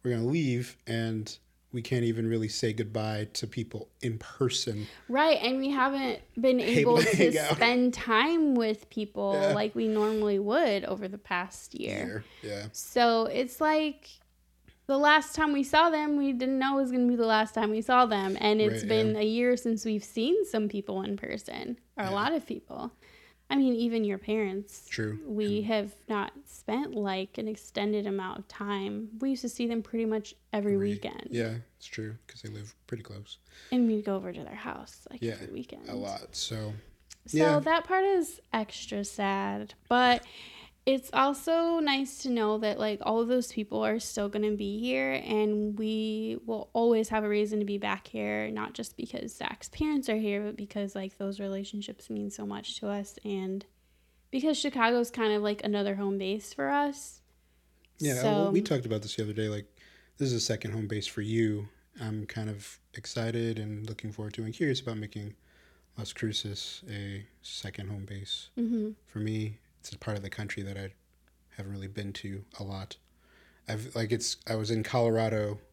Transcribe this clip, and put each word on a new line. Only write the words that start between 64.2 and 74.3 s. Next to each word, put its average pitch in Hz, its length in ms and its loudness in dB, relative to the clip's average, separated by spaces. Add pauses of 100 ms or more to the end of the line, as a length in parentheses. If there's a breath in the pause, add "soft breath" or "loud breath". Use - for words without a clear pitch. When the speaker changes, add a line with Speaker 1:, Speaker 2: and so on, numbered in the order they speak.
Speaker 1:
to 113 100 -6
and 110 100 -6
curious 143 260 0
about 113 180 -6
making 107 360 -10 (640 soft breath)
Las 107 140 -10
Cruces - 760 -6
a 101 380 -8 (160)
second - 460 -10
home 101 160 -8
base. 101 540 -8
Speaker 2:
Mm-hmm. 226 320 0 (160)
Speaker 1:
For - 120 -10
me, 107 400 -2 (220)
it's - 120 -14
a - 60 -14
part 107 180 -6
of 98 60 -8
the 95 80 -10
country 104 320 -8
that 98 140 -8
I 98 160 -10 (640)
haven't 98 160 -10
really 98 140 -10
been 101 280 -8
to 98 300 -10 (140)
a 107 60 -8
lot. 98 320 -10 (720 soft breath)
I've, 110 260 -6
like, 113 180 0
it's, - 240 -2 (100)